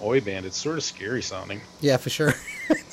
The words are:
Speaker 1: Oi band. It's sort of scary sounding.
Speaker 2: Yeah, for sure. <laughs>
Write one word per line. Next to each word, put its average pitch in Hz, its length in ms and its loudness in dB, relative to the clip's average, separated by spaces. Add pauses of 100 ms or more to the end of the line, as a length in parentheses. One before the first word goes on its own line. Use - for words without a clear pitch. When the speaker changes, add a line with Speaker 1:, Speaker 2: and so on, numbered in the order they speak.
Speaker 1:
Oi 123 200 4
band. 95 240 -4
It's 92 100 -6
sort 156 220 -2
of 143 40 -4
scary 110 400 -4
sounding. 98 380 -6 (220)
Speaker 2:
Yeah, 139 160 6
for - 100 -6
sure. 147 240 2 (360)
<laughs> - 60 8 (180)